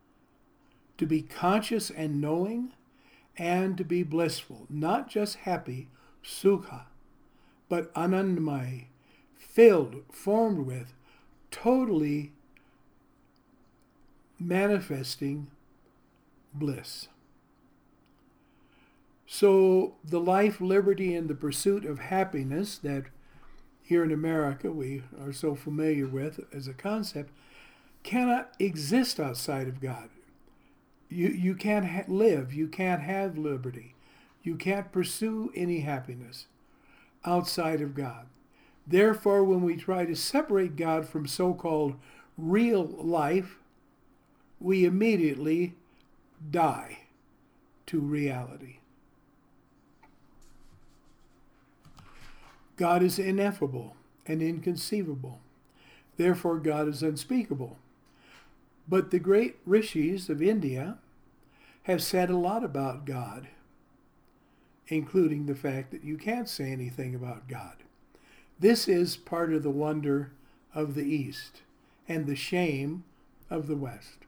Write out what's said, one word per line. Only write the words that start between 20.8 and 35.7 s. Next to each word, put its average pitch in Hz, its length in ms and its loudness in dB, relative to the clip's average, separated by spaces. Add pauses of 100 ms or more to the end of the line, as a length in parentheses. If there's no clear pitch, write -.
and 165 140 -4
the 147 60 -4
pursuit 196 500 -2
of 147 140 -6
happiness 185 800 -2
that 139 260 -4 (760)
here 170 220 2
in 160 80 0
America 156 600 -2
we 135 320 -6 (160)
are 139 140 -8
so 143 220 -2
familiar 147 520 0
with 135 320 -6 (140)
as 135 140 -10
a 135 60 -10
concept 196 580 -6 (720)
cannot 247 560 0
exist 190 600 0
outside 135 480 -4
of 131 140 -8
God. 127 280 -8 (1000)
You, 175 200 2
you 180 260 0
can't 208 300 0
ha-, 180 220 -4
live, 185 460 2
you 156 140 -2
can't 180 340 -2
have 190 360 -4
liberty, 127 580 -6 (480)
you 165 120 -6
can't 196 360 -4
pursue 220 640 -2
any 175 240 -2